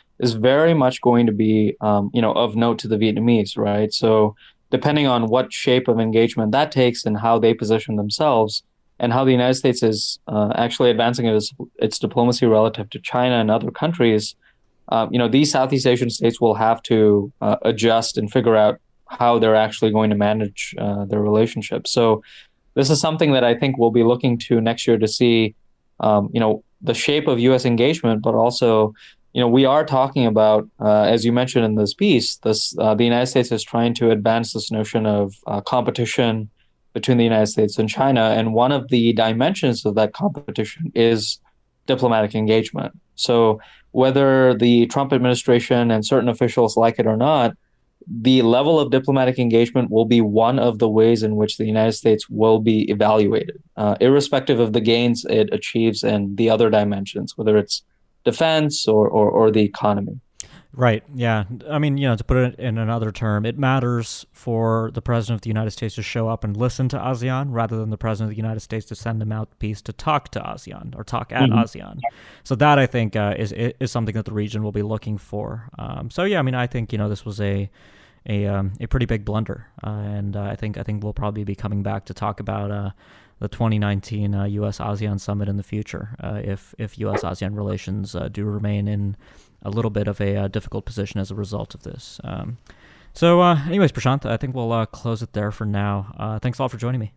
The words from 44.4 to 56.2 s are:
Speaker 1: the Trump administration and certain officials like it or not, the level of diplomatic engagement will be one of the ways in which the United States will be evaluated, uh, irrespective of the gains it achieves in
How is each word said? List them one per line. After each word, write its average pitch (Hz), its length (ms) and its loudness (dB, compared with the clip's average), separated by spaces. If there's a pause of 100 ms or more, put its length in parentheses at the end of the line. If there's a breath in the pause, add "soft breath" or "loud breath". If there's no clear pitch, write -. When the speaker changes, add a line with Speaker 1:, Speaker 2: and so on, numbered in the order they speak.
Speaker 1:
the 117 340 4
Trump 139 260 -2
administration 120 760 2
and 107 140 0
certain 123 220 2
officials 117 480 0
like 117 240 2
it 110 80 0
or 110 80 0
not, 127 400 2 (500)
the 127 360 2
level 139 400 4
of 143 100 -2
diplomatic 131 480 2
engagement 117 520 2
will 110 140 4
be 117 140 4
one 113 400 2
of 113 200 0
the 113 100 2
ways 110 340 4
in 107 140 -2
which 107 200 -2
the 110 80 -2
United 110 280 2
States - 360 -2
will 110 300 2
be 110 300 2
evaluated, 107 720 0 (160)
uh, 104 240 0
irrespective 135 580 2
of 110 140 2
the 113 80 0
gains 117 480 2
it 110 240 2
achieves 113 500 -2
in 104 320 -2